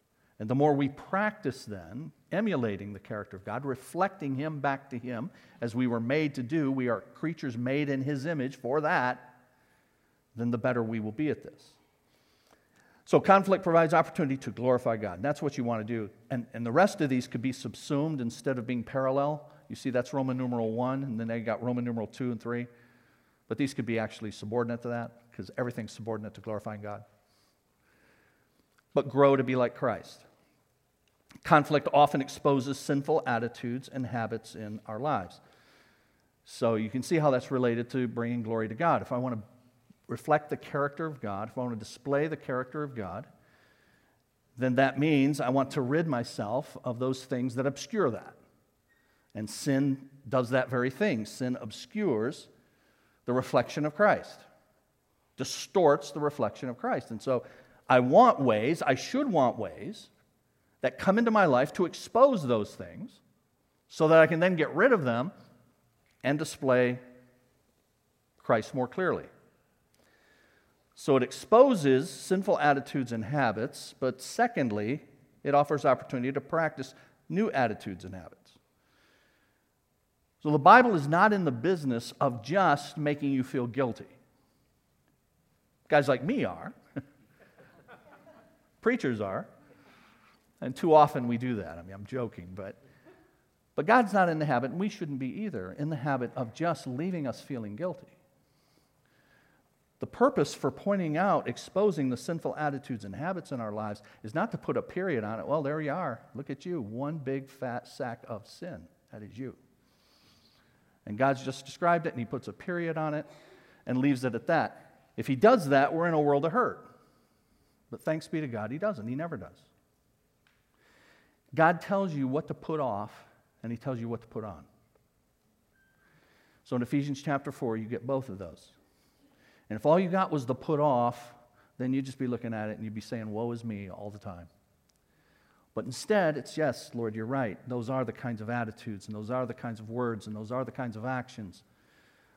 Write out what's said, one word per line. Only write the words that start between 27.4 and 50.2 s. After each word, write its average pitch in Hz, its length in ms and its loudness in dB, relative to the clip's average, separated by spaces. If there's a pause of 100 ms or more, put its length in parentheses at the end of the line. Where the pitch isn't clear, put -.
But 139 160 0
grow 139 260 8
to 135 80 4
be 127 140 0
like 123 180 2
Christ. - 500 -6 (1160)
Conflict 147 500 4
often 143 280 6
exposes 135 560 0
sinful 147 480 0
attitudes 120 600 -4
and 131 180 -8
habits 110 500 -6
in 107 300 -12
our 110 140 -10
lives. 123 420 -4 (1040)
So 117 300 0
you 110 140 -2
can 127 140 -4
see 170 140 0
how 151 140 4
that's 127 200 -2
related 120 400 0
to 127 160 -2
bringing 120 360 -4
glory 110 240 -4
to 107 80 -10
God. 143 260 2
If - 100 -10
I 123 60 -2
want 123 180 -4
to 107 60 -8 (680)
reflect 151 380 0
the 135 80 -4
character 143 480 -4
of 151 160 -10
God, 104 260 -6
if 120 100 -18
I 131 40 -2
want 123 100 -4
to 113 80 -8
display 139 480 -2
the 160 80 -6
character 131 480 -6
of 139 100 -10
God, 98 320 -8 (1300)
then 127 180 2
that 135 240 4
means 143 400 4
I 127 80 -2
want 135 240 2
to 151 100 -2
rid 143 240 0
myself 123 800 -4
of 120 160 -6
those 131 240 -2
things 123 320 -4
that 127 100 -2
obscure 143 460 -2
that. 98 220 -10 (1000)
And 107 160 -8
sin 135 600 0 (180)